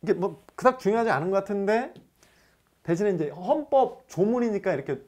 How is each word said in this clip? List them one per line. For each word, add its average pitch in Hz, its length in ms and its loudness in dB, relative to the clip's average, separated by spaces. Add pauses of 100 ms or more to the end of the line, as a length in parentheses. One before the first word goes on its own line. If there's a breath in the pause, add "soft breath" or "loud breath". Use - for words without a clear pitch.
이게 165 100 0
뭐 180 300 -2 (120)
그닥 254 240 2
중요하지 220 320 0
않은 160 200 0
것 196 80 2
같은데 202 560 -2 (880 soft breath)
대신에 185 280 0
이제 160 200 -2
헌법 254 800 0
조문이니까 208 680 0
이렇게 135 340 -6